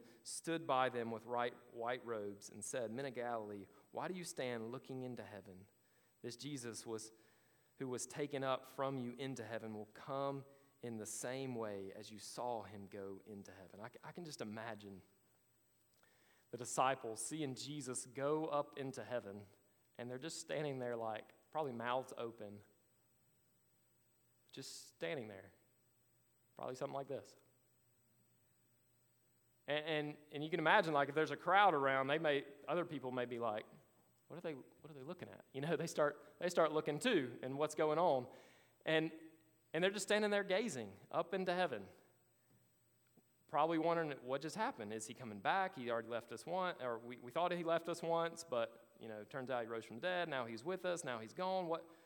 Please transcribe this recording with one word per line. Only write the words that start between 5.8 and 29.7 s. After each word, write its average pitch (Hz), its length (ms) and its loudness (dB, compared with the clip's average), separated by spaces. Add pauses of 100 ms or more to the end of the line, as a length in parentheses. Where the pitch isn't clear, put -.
This 120 140 -6
Jesus 123 500 -6
was, 113 240 -6 (680)
who 135 80 -4
was 123 180 -2
taken 143 380 -2
up 131 320 0
from 135 200 0
you 120 220 -4
into 135 240 -4
heaven 110 320 -6
will 107 140 -8 (180)
come 139 380 -2 (380)
in 117 140 -4
the 107 100 -4
same 131 500 -4
way 101 420 -4
as 107 120 -12
you 104 100 -14
saw 117 420 -2
him 98 280 -12
go 98 360 -8
into 101 240 -12
heaven.'" 95 320 -16
I 117 60 -8
c-, - 160 -18
I 151 80 -12
can 180 120 -10
just 151 160 -10
imagine 104 640 -8 (1500)
the - 40 -6
disciples 127 640 2
seeing 147 340 -4
Jesus 127 600 -6
go 151 320 2
up 147 320 0
into 131 240 -4
heaven, 107 360 -2 (600)
and 120 100 -6
they're 127 100 -6
just 156 220 -8
standing 147 380 -2
there, 120 180 -2
like, 110 280 -2 (280)
probably 151 200 0
mouths 123 440 0
open, 113 380 -6 (2000)
just - 400 -12
standing 156 340 -4
there, 95 220 -14 (1080)
probably 127 180 -4
something 139 200 -4
like 135 140 -4
this. - 260 -6 (2250)
And, 151 200 0